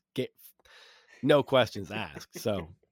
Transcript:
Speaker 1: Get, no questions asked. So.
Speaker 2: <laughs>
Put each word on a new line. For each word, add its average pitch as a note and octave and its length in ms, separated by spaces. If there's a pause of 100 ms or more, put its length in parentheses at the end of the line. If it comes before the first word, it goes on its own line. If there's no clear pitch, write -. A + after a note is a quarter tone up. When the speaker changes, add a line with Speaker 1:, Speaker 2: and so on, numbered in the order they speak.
(140)
Speaker 1:
Get, - 180 (920)
no C#3+ 200
questions G#2+ 480
asked. G2 500
So. F#2 340
Speaker 2:
<laughs> - 40 (140)